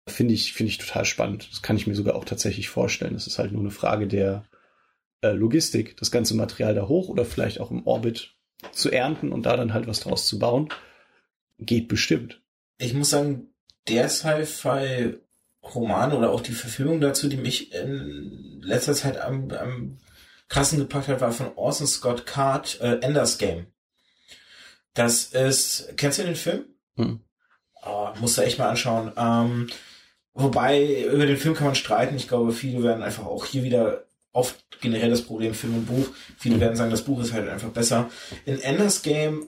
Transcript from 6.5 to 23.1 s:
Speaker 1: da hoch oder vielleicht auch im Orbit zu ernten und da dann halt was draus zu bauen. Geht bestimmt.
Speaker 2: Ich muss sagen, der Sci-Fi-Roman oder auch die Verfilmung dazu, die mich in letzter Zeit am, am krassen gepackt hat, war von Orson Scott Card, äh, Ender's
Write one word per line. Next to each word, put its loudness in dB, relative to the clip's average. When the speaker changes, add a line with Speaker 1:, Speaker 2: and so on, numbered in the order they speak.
Speaker 1:
da 0
hoch 2
oder 0
vielleicht -2
auch -8
im -6
Orbit 0
zu 0
ernten 0
und -4
da 4
dann 0
halt 0
was -4
draus -2
zu -2
bauen. 2
Geht 0
bestimmt. 0
Speaker 2:
Ich -2
muss 2
sagen, 0
der 4
Sci-Fi-Roman -2
oder 4
auch 0
die -8
Verfilmung -2
dazu, 2
die -2
mich -4
in -10
letzter 0
Zeit -2
am, -4
am -8
krassen 2
gepackt -4
hat, 0
war 2
von -6
Orson -2
Scott -2
Card, -2
äh, 2
Ender's 2